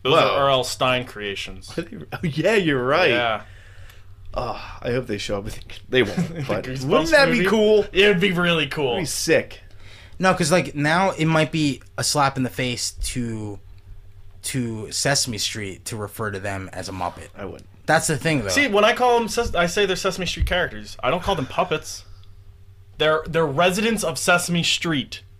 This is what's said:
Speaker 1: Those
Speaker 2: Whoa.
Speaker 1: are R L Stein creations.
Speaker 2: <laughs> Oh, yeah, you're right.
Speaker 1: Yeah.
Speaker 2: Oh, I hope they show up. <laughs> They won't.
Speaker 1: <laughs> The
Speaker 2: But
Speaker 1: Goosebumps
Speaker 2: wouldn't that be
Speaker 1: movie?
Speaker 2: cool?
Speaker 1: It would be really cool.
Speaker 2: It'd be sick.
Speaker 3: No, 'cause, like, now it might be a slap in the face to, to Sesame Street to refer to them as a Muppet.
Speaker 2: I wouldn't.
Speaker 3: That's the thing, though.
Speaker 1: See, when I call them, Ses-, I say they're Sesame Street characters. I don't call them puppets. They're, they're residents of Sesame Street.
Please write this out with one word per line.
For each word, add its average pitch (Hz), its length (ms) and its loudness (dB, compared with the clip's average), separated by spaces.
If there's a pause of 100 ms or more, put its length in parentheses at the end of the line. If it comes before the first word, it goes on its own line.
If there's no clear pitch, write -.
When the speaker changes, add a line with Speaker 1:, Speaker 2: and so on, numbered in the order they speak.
Speaker 1:
Those 143 100 2
Speaker 2:
Whoa. 160 60 8
Speaker 1:
are 113 260 4
R 139 40 4
L 131 140 4
Stein 127 420 0
creations. 101 720 -10
Speaker 2:
<laughs> 170 360 -10
Oh, - 100 -10
yeah, 165 320 2
you're 147 280 2
right. 151 280 4
Speaker 1:
Yeah. 117 320 0 (920)
Speaker 2:
Oh, - 260 -6 (220)
I 127 100 -4
hope 123 140 -2
they 107 140 -6
show 101 180 -4
up. 98 80 -6 (220)
<laughs> - 220 -16
They 127 120 4
won't. 101 160 0
Speaker 1:
<laughs> 165 180 -2
The 151 120 -6
Speaker 2:
But 104 180 -2
Speaker 1:
Goosebumps 131 200 -6
Speaker 2:
wouldn't 311 260 2
that 277 160 8
be 247 100 2
Speaker 1:
movie? 180 80 2
Speaker 2:
cool? 214 480 6
Speaker 1:
It 196 140 6
would 190 120 4
be 190 120 2
really 170 340 2
cool. 131 280 -2
Speaker 2:
It'd 113 100 -2
be - 20 -2
sick. - 560 0 (560)
Speaker 3:
No, 185 160 4
'cause, 170 180 2
like, 160 220 2
now 160 380 2
it 156 140 0
might 156 260 4
be 151 320 0 (160)
a 139 40 -2
slap 135 320 2
in 131 60 -2
the 123 80 -2
face 123 420 -4 (220)
to, 110 460 -6 (840)
to 113 480 -4
Sesame 139 460 0
Street 98 480 -8
to 117 100 -8
refer 104 360 -6
to 98 80 -8
them 95 340 -6
as 92 160 -10
a - 20 -10
Muppet. 87 360 -6 (100)
Speaker 2:
I 101 80 -10
wouldn't. 85 220 -14 (180)
Speaker 3:
That's 160 220 2
the 151 100 0
thing, 156 260 0
though. 98 60 -4
Speaker 1:
See, 269 180 2
when 208 160 4
I 233 100 4
call 240 260 4
them, 226 80 -2
Ses-, - 280 -2
I 175 120 4
say 196 180 0
they're 180 100 0
Sesame 185 300 -4
Street - 220 -2
characters. 135 560 -4
I 123 80 0
don't 180 100 -2
call 190 140 0
them 135 120 -2
puppets. - 580 -4 (920)
They're, 156 300 2
they're 160 180 2
residents 185 580 2
of 160 140 -2
Sesame 175 460 2
Street. - 580 -2 (180)